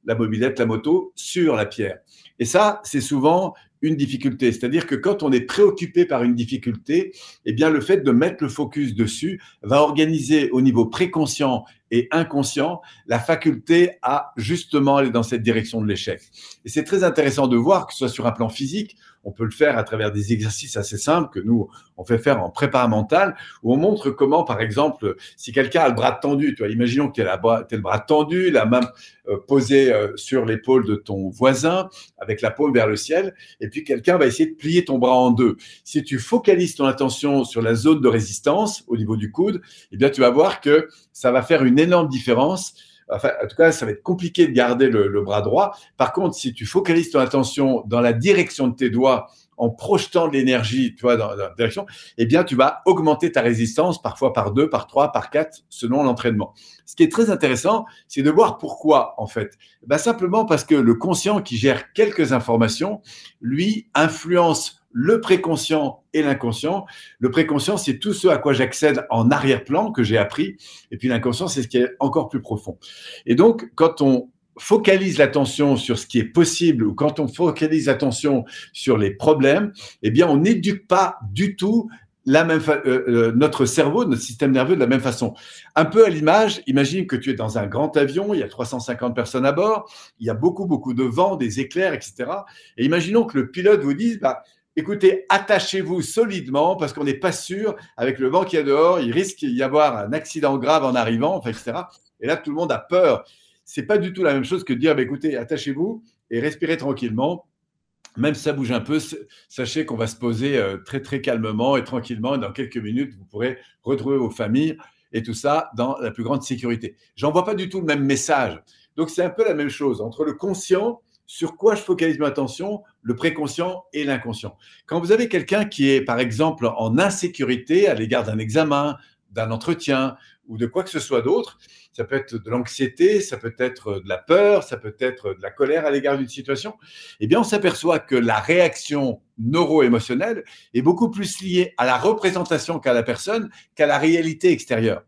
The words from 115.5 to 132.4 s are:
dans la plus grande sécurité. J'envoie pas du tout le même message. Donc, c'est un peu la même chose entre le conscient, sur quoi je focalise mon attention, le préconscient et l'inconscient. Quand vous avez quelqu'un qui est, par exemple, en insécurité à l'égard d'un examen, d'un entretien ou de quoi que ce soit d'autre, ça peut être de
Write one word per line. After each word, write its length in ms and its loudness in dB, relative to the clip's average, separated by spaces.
dans 220 -4
la 100 -6
plus 140 -10
grande 180 -4
sécurité. 540 -6
J'envoie 300 0
pas 80 -4
du 160 -6
tout 100 -8
le 60 -6
même 180 0
message. 560 0
Donc, 140 -4
c'est 100 -4
un 80 0
peu 160 -2
la 80 0
même 160 -4
chose 320 -4
entre 240 -6
le 80 -4
conscient, 680 -4
sur 300 -8
quoi 180 2
je 80 -4
focalise 380 -2
mon 60 -2
attention, 580 -6
le 140 -4
préconscient 800 -4
et 100 -6
l'inconscient. 540 -6
Quand 140 -4
vous 140 2
avez 160 2
quelqu'un 340 -2
qui 260 0
est, 120 4
par 180 -2
exemple, 580 -2
en 220 0
insécurité 880 0
à 60 2
l'égard 320 -2
d'un 120 -6
examen, 600 -2
d'un 180 -6
entretien 680 -2
ou 100 -12
de 80 0
quoi 180 -4
que 60 -10
ce 100 -6
soit 220 -2
d'autre, 360 -2
ça 100 -8
peut 140 -4
être 180 -8
de 140 -10